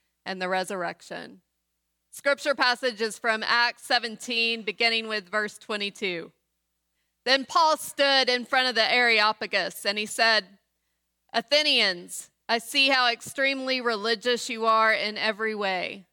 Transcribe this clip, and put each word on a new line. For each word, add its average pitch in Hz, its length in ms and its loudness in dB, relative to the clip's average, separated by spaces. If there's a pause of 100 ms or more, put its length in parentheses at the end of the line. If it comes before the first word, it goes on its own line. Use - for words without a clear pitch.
(240)
and 185 160 -8
the 185 80 -2
resurrection. 180 920 -6 (720)
Scripture 285 420 -2
passage 247 460 0
is 220 180 -4
from 220 260 0
Acts 240 400 0
seventeen, 226 760 -2
beginning 226 460 0
with 208 200 -6
verse 208 300 -4
twenty-two. 202 720 -6 (920)
Then 262 200 2
Paul 311 320 4
stood 269 520 2
in 247 160 0
front 262 240 2
of 226 80 -2
the 220 160 4
Areopagus, 214 920 2
and 208 140 -2
he 214 80 -4
said, 220 380 2 (880)
"Athenians, 233 1000 0 (180)
I 233 100 2
see 269 320 2
how 254 200 4
extremely 262 680 -4
religious 226 680 -2
you 226 180 -4
are 220 260 4
in 208 260 -2
every 220 380 -2
way. 190 560 -4